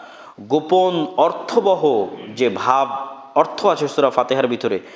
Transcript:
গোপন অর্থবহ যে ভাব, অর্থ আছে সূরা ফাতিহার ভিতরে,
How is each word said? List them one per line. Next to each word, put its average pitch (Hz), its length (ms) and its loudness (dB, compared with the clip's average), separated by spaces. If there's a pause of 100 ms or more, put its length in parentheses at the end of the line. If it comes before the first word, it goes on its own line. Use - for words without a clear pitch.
(400)
গোপন 156 680 0 (100)
অর্থবহ 151 920 2 (300)
যে 120 120 2
ভাব, 135 600 0 (260)
অর্থ 160 320 0
আছে 151 220 2
সূরা 139 220 2
ফাতিহার 131 360 0
ভিতরে, 113 340 -4 (160)